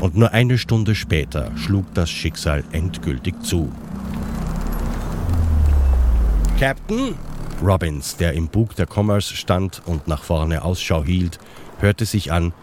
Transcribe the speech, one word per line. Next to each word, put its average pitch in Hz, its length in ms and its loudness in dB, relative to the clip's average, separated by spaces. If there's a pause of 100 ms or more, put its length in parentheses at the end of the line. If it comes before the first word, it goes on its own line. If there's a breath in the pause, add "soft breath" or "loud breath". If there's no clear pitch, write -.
Und 87 140 2
nur 113 160 4
eine 123 240 4
Stunde 110 380 2
später 73 600 -2
schlug 98 380 0
das 85 160 0
Schicksal 76 640 -2
endgültig 80 680 -4
zu. 78 300 -2 (3000)
„Captain?“ 196 560 0 (480)
Robbins, 85 540 2
der 82 160 2
im 82 160 -2
Bug 110 260 0
der 90 100 0
Commerce 104 480 0
stand 92 520 -2
und 82 240 -4
nach 76 120 -2
vorne 80 440 0
Ausschau 85 400 -2
hielt, 87 340 0 (400 loud breath)
hörte 101 240 2
sich 95 300 -2
an 87 180 0 (120)